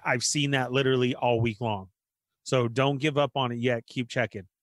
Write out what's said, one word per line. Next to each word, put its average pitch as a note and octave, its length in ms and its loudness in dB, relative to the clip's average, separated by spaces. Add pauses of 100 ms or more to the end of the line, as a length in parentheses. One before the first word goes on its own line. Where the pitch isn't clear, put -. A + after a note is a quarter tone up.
I've B2+ 200 0
seen C#3+ 280 0
that B2+ 200 0
literally C3 420 4
all B2 260 0
week A2+ 200 0
long. G#2 280 -4 (560)
So B2+ 220 2
don't C3+ 320 0
give C#3+ 200 -2
up C#3+ 180 0
on B2+ 160 -2
it A#2+ 60 -6
yet. A#2+ 280 -2
Keep B2 220 -6
checking. G#2+ 380 -4 (160)